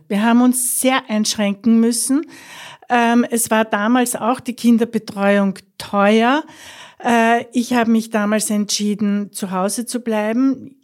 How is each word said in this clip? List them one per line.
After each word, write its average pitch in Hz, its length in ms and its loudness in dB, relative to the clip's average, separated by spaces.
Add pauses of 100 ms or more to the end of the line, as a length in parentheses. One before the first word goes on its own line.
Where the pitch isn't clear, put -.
Wir 202 140 -2
haben 233 180 4
uns 254 400 0
sehr 262 300 0
einschränken 214 720 0
müssen. 240 440 0 (640)
Ähm, 240 400 2
es 233 220 -4
war 220 140 2
damals 233 500 0
auch 247 240 -2
die - 160 -10
Kinderbetreuung 202 1040 0 (200)
teuer. 226 640 2 (600)
Äh, 233 480 2
ich 247 220 -2
habe 233 160 2
mich 226 200 0
damals 208 400 0
entschieden, 208 800 -2
zu 185 180 -10
Hause 196 340 -4
zu 240 160 -8
bleiben, 226 840 -2